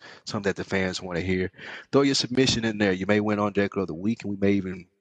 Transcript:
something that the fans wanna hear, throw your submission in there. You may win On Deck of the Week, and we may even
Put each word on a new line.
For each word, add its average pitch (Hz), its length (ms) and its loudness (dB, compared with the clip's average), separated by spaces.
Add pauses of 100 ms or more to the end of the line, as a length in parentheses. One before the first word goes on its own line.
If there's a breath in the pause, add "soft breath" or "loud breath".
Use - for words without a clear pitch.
(240 loud breath)
something 101 240 -4
that 90 80 0
the 92 80 -8
fans 92 380 -2
wanna 90 180 -4
hear, 92 320 -2 (400 loud breath)
throw 139 80 6
your 139 140 4
submission 123 500 2
in 107 140 -2
there. 101 140 4
You 92 120 -2
may 104 160 4
win 104 180 0
On 104 140 0
Deck 101 240 0
of 92 120 0
the 78 60 -8
Week, 101 280 -4
and 101 80 -6
we 98 80 -6
may 98 160 4
even 92 320 -4 (140)